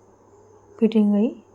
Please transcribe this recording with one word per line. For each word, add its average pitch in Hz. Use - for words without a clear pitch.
फिटिंगही 214